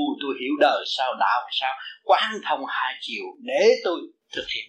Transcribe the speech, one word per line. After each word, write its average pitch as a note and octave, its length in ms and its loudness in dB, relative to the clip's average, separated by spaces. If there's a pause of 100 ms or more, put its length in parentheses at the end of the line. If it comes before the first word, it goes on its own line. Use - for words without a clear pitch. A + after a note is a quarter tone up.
(220)
tôi C#3 100 -4 (100)
hiểu C3+ 180 -2
đời B2 280 4
sao, B2+ 320 -2
đạo F#2+ 220 2 (180)
sao, C3 140 -2 (300)
quán G3 280 4 (140)
thông D3 220 0
hai B2+ 340 -2
chiều G#2 240 -8 (140)
để C3 240 0 (200)
tôi F3 160 0 (360)
thực - 180 -8
hiện A2+ 160 -8